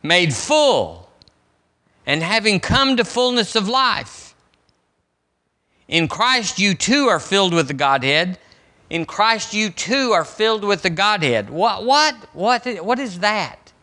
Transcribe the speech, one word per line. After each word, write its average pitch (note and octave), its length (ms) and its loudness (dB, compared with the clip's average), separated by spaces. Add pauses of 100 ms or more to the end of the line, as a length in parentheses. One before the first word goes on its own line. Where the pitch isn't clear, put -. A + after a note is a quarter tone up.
made E3 320 2
full, D3 720 0 (960)
and D3 180 -2
having G#3 380 0
come C4+ 380 2
to A3+ 60 0
fullness B3 520 -2
of G3+ 120 0
life. B3 680 -4 (1500)
In E3 200 2
Christ A#3 520 0
you G3 160 2
too C4+ 340 2
are E3 120 2
filled F#3+ 340 2
with D#3+ 140 2
the D3 60 -6
Godhead." C#3 640 0 (520)
In E3 140 -4
Christ A3 480 -2
you G#3+ 160 -2
too B3 440 -2
are E3 120 2
filled G#3+ 400 -2
with G3+ 180 -2
the F#3 80 0
Godhead. D#3 600 0
What, F#3+ 340 -2
what, C#4+ 300 2 (180)
what, A3+ 340 -2 (160)
what A#3+ 160 -2
is G#3 200 -8
that? G3+ 540 -4 (100)